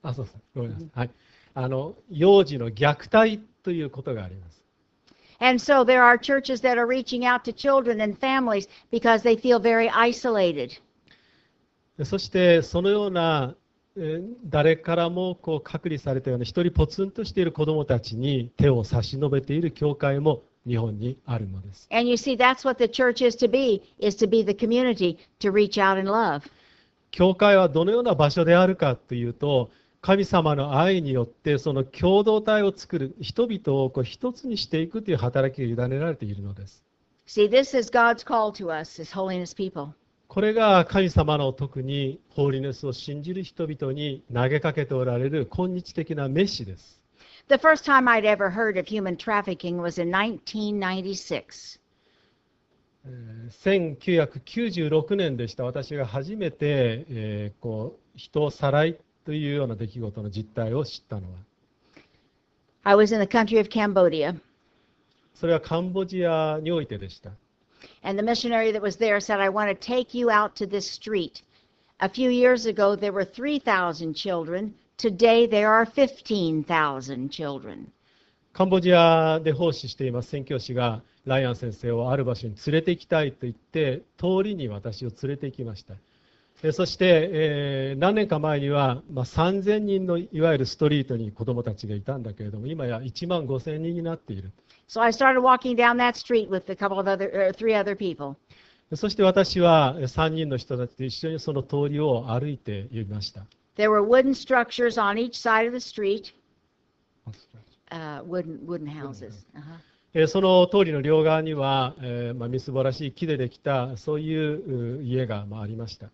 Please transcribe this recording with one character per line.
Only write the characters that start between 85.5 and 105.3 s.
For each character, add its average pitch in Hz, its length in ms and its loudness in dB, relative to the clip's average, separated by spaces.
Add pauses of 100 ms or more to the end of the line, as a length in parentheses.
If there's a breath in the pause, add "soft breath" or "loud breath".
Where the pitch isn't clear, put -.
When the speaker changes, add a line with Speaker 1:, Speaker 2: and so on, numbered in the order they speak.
Speaker 1:
き 127 80 -10
ま 113 120 -12
し - 80 -20
た。 95 100 -20 (680)
え、 156 100 0
そ 180 120 0
し - 120 -6
て、 180 360 4
え 143 640 -2
ー、 135 40 -4
何 185 140 2
年 208 140 0
か 160 100 0
前 151 220 0
に 139 80 -2
は、 139 420 0
ま 135 120 -6
あ、 - 20 -2
三 180 380 0
千 214 240 0
人 190 200 -2
の 175 120 0
い 175 100 -8 (120)
わ 165 120 4
ゆ 143 60 2
る 131 80 0
ス - 100 -10
ト 151 120 2
リ 147 160 2
ー - 20 -14
ト 131 100 -4
に 110 160 -6
子 110 140 -8
供 120 160 -2
た 113 120 -4
ち 104 120 -14
が 107 80 -8
い 101 80 -8
た 135 140 -8
ん 127 60 -10
だ 107 120 -10
け 110 100 -12
れ 104 60 -8
ど 104 80 -10
も、 113 80 -10
今 151 200 -6
や 117 160 -6
一 135 240 -10
万 170 200 -2
五 131 140 -4
千 156 200 -8
人 170 140 -6
に 170 80 -6
な 165 140 -6
っ - 20 -14
て - 160 -14
い 95 80 -12
る。 92 80 -14 (380 soft breath)
Speaker 2:
So 226 120 -6
I 233 120 4
started 262 280 4
walking 254 360 2
down 240 220 4
that 240 180 2
street 220 340 0
with 190 180 -4
a 190 60 -6
couple 196 240 -2
of 190 80 0
other, 196 260 0
er, 190 200 2
three 220 220 0
other 202 200 0
people. 147 420 -8 (580 soft breath)
Speaker 1:
そ 208 140 -4
し 196 60 -4
て - 80 2
私 185 380 4
は、 160 400 6
え、 131 80 -4
三 160 260 -2
人 160 140 -4
の 131 80 -4
人 123 200 -8
た 123 120 -6
ち - 80 -18
と 131 80 -8
一 127 80 -8
緒 - 180 -8
に 160 80 -8
そ 151 140 -8
の 139 100 -4
通 143 260 -4
り 147 120 -4
を 131 280 0
歩 123 200 -4
い 143 100 -8
て 104 320 -10
い 113 140 -6
ま 104 160 -8
し 101 100 -10
た。 98 160 -20 (300)
Speaker 2:
There 214 120 2
were 214 140 4
wooden 254 320 4
structures 240 640 0
on 202 160 0
each 233 200 -4